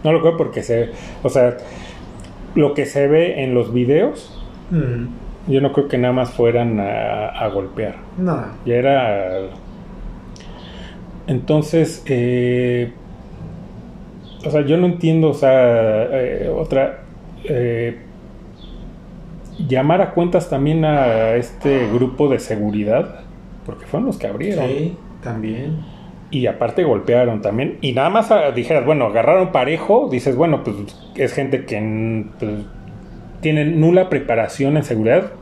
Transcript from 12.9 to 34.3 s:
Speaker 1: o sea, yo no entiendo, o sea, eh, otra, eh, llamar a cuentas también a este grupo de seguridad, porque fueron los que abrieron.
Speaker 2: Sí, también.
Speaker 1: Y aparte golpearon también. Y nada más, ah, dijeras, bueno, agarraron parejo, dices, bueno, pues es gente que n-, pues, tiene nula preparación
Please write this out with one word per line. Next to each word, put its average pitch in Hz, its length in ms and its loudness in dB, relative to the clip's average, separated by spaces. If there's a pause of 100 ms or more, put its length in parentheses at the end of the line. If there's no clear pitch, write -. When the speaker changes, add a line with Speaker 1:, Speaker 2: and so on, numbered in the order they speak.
Speaker 1:
o 151 40 -2
sea, 151 120 2
yo 143 160 2
no 180 80 4
entiendo, 160 440 4
o 135 40 2
sea, 120 760 4
eh, 131 440 -2
otra, - 460 0 (420)
eh, 120 540 -2 (1700)
llamar 139 340 4
a 180 100 2
cuentas 175 380 2
también 151 360 2
a 117 500 4
este 123 560 0
grupo 127 380 2
de 123 100 2
seguridad, 104 840 -2 (440)
porque - 200 -14
fueron 208 220 -2
los 240 100 -2
que - 100 -6
abrieron. 143 400 -2
Speaker 2:
Sí, 156 300 -2 (240)
también. 117 580 -6 (500)
Speaker 1:
Y 127 180 0
aparte 117 360 0
golpearon 120 580 4
también. 110 400 -2
Y 131 120 0
nada 131 160 2
más, 214 220 2
ah, 160 200 4
dijeras, 123 340 2
bueno, 123 200 4
agarraron 156 460 4
parejo, 165 600 2
dices, 127 240 0
bueno, 156 280 2
pues 104 120 -4 (400)
es 131 180 0
gente 135 320 -2
que 113 120 -6
n-, 110 480 -2 (140)
pues, 107 120 -4 (880)
tiene 156 240 2
nula 170 440 4
preparación 135 680 0